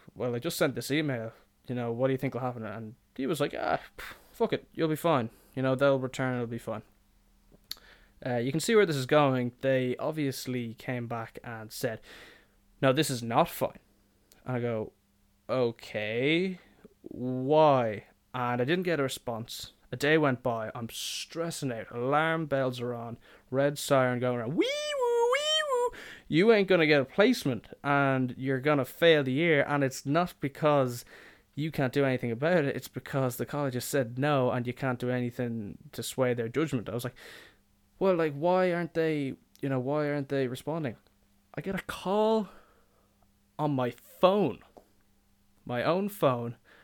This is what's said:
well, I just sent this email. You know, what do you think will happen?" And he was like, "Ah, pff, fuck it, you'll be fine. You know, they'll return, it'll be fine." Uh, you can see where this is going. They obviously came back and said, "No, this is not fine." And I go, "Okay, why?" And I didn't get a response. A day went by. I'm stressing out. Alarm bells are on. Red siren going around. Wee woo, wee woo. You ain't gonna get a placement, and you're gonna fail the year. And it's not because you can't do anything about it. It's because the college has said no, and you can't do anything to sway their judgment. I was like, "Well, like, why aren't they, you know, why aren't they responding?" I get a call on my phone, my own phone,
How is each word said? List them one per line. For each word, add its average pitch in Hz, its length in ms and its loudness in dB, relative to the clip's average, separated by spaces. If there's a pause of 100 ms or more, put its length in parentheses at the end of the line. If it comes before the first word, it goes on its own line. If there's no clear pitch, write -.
(140)
well, 120 200 -4
I 120 40 -2
just 165 200 -6
sent 143 160 2
this - 160 -6
email. 131 420 -2 (340)
You 127 80 -6
know, 120 160 -4
what 123 180 0
do 135 40 2
you 131 60 0
think 131 160 -4
will 123 80 -6
happen?" 120 220 -6
And 107 320 -12 (180)
he - 120 -4
was 156 140 0
like, - 180 -2
"Ah, - 220 0 (160)
pff, - 180 -14 (160)
fuck 226 220 -2
it, - 220 -4
you'll 160 140 0
be 156 80 0
fine. 170 340 2 (240)
You 131 80 -4
know, 131 120 2
they'll 139 240 4
return, 127 360 -4
it'll 120 120 -4
be 117 120 -8
fine." 110 240 -8 (1400)
Uh, 123 100 -2
you 120 140 -2
can 160 100 0
see 233 140 2
where 208 100 8
this 160 120 2
is 127 100 -4
going. 131 460 4 (100)
They 127 340 2
obviously 127 800 -4
came 123 320 -6
back 113 360 -8
and 110 300 -14
said, 113 280 -6 (800)
"No, 135 100 6
this 147 160 2
is 123 140 -4
not 123 260 2
fine." - 300 -4 (680)
And 127 120 -4
I 120 40 -2
go, 117 320 -4 (560)
"Okay, 127 1120 0 (460)
why?" 127 1000 2 (300)
And 123 260 0
I 123 40 2
didn't 175 200 0
get 165 160 0
a 135 40 2
response. - 680 -8 (200)
A 127 40 -6
day 156 220 4
went 135 240 2
by. 113 320 -2
I'm 117 160 -10
stressing - 840 -6
out. 110 180 -10
Alarm 151 560 0
bells 131 340 -2
are 120 120 -6
on. 117 240 -10 (340)
Red 139 280 0
siren 127 400 2
going 123 220 0
around. 127 160 -4
Wee 381 100 2 (340)
woo, 480 320 2
wee 605 380 2
woo. 494 280 0 (280)
You 190 260 4
ain't 202 140 4
gonna 175 200 4
get 147 140 6
a 123 40 2
placement, 202 640 2 (160)
and 135 520 2
you're 131 220 -2
gonna 139 280 2
fail 160 360 4
the 131 100 -2
year. 151 360 4
And 143 160 2
it's - 200 -4
not 165 360 0
because 135 640 0 (500)
you 151 160 -4
can't 131 220 0
do 139 120 4
anything 123 280 0
about 151 320 2
it. 139 100 0
It's - 140 -10
because 127 480 -2
the 120 100 -4
college 143 280 -2
has 120 100 -4
said 123 340 -2
no, 135 320 2
and 123 160 -2
you 123 60 -4
can't 127 260 -4
do 123 120 -2
anything 120 680 -4 (140)
to 117 100 -8
sway 123 320 0
their 117 140 -4
judgment. 131 400 -2
I 95 60 -6
was 120 100 -4
like, 123 100 -8 (840)
"Well, 185 160 4
like, 160 180 0
why 180 380 2
aren't 170 220 -2
they, 156 400 0 (260)
you 143 80 -2
know, 131 100 0
why 147 320 0
aren't 143 200 -4
they 139 180 0
responding?" 147 480 -6 (580)
I - 60 -10
get 196 160 -6
a - 60 -6
call 214 640 0 (1080)
on 151 200 0
my 123 140 0 (300)
phone, 185 380 4 (1080)
my 123 200 -2
own 190 240 0
phone, 120 480 0 (280)